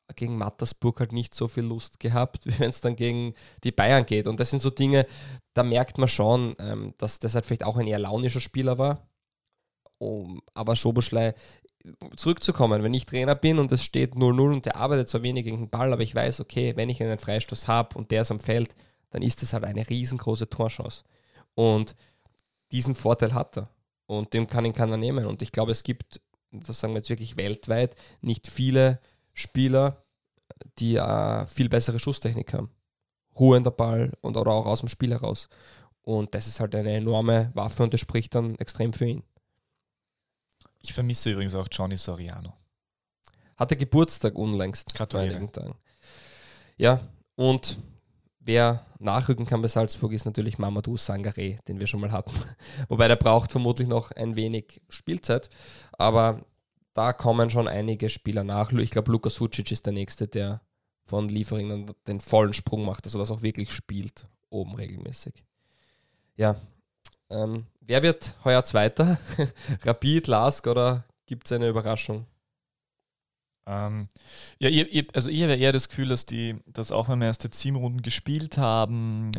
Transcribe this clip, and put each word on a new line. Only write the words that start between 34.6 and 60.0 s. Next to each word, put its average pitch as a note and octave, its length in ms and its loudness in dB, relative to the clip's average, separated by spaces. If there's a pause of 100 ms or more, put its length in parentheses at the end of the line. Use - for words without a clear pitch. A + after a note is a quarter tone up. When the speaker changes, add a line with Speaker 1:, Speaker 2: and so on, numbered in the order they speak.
Speaker 1:
aus G#2+ 140 2
dem A#2+ 100 -4
Spiel A#2+ 220 0
heraus. A#2 380 -4 (520)
Und G#2+ 340 -2
das G#2 120 -4
ist A2 120 -6
halt G#2 160 -2
eine G#2+ 200 0
enorme A2+ 580 4
Waffe G#2 300 0
und A#2 100 4
das A#2 60 4
spricht - 360 -2
dann A#2 240 0
extrem A2+ 340 -4
für B2 120 -2
ihn. A#2 180 -4 (1600)
Speaker 2:
Ich - 120 -12
vermisse A#2+ 380 -2
übrigens G2 240 -2
auch F#2 160 -4
Johnny F#2+ 260 -4
Soriano. F2 560 -10 (1040)
Speaker 1:
Hatte C#3 180 0
Geburtstag C#3 600 2
unlängst, G2 560 -4
vor - 60 -10 (100)
Speaker 2:
Gratuliere. F#2+ 300 -2
Speaker 1:
einigen G2+ 140 -8
Tagen. - 240 -12 (1000)
Ja, B2+ 220 6 (360)
und C3 440 0 (600)
wer A#2 460 4 (140)
nachrücken A#2 480 0
kann A#2 140 0
bei A#2 60 2
Salzburg, A2 460 0
ist G#2+ 120 -4
natürlich G#2+ 340 -4
Mamadou G#2 360 -2
Sangaré, G2+ 680 -4
den F#2+ 140 -8
wir G2+ 80 -4
schon G#2 140 -2
mal G2+ 100 -2
hatten. A2 200 -4 (300)
<laughs> - 260 -10
Wobei A#2 200 6
der A#2 80 8
braucht A2+ 360 6
vermutlich B2 360 0
noch A#2 240 -2
ein A2+ 240 -6
wenig A2 540 -6
Spielzeit, - 600 -4 (440)
aber A2+ 520 4 (480)
da A2+ 200 2
kommen A#2 360 4
schon A2+ 180 2
einige G#2+ 420 -2
Spieler G#2 340 -4
nach. G2+ 280 -2
Ich A#2 200 0
glaub, A2 160 0
Luka A2+ 220 2
Sucic - 420 -4
ist G#2+ 140 -6
der G2+ 80 -2
Nächste, G2+ 340 -6